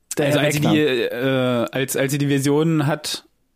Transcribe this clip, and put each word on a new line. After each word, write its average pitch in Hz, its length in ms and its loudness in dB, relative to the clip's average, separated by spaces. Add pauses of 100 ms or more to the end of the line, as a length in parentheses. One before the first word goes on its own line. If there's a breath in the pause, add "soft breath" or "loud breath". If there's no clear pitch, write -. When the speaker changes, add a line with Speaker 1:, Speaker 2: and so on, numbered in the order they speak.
(180)
Speaker 1:
Der 147 80 2
Speaker 2:
Also 139 120 2
Speaker 1:
Herr 143 80 2
Speaker 2:
als 151 80 0
sie 151 80 -2
Speaker 1:
Wegner. 160 120 2
Speaker 2:
die, 151 60 4
äh, 127 920 0
als, 135 240 -4
als 135 160 0
sie 147 60 0
die 143 100 0
Versionen 143 580 2
hat, - 380 -4 (320)